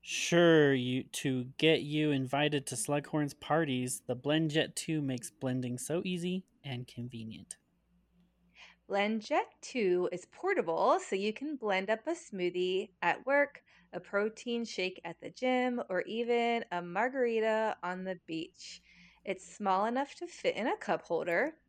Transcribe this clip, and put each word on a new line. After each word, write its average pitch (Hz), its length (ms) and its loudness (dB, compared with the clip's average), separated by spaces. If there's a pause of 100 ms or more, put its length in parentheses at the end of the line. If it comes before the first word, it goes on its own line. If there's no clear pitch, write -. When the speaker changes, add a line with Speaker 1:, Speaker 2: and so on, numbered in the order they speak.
Speaker 1:
Sure, 165 640 6
you, 127 380 0
to 127 360 -2 (120)
get 156 240 6
you 151 300 0
invited 139 520 0
to 131 120 -6
Slughorn's 147 580 -2
parties, 131 720 -2
the 123 80 -2
BlendJet 151 640 0
two 156 260 -2
makes 131 300 -4
blending 127 460 -4
so 165 260 -4
easy 180 400 -4 (200)
and 123 220 -8
convenient. 117 720 -12 (1300)
Speaker 2:
BlendJet 214 600 0 (120)
two 180 500 2
is 180 140 -8
portable, 247 800 2
so 196 120 -4
you 202 160 0
can 285 240 -6
blend 196 340 0
up 220 160 -2
a 320 60 -2
smoothie 185 760 -2 (120)
at - 240 0
work, 277 360 2 (300)
a 185 60 -8
protein 220 680 -2
shake 185 400 -4
at 175 160 -10
the - 100 -10
gym, 247 580 0
or 185 140 0
even 233 680 0
a 175 100 -2
margarita 220 1040 0
on 185 220 -4
the 185 120 -4 (120)
beach. - 520 -10 (440)
It's - 320 -6
small 196 300 2
enough 262 340 -2
to 349 80 -8
fit - 260 -2
in 226 140 -2
a 415 80 0
cup 175 260 -2
holder. 175 520 0 (140)